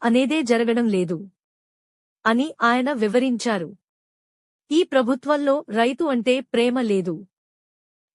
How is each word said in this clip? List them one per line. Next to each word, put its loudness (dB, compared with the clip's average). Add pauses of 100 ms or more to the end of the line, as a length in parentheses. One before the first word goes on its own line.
అనేదే 2
జరగడం 0
లేదు" -2 (1080)
అని 0
ఆయన 2
వివరించారు. 0 (1000)
"ఈ 4
ప్రభుత్వంలో 0
రైతు 0
అంటే 0
ప్రేమ -2
లేదు. -2 (880)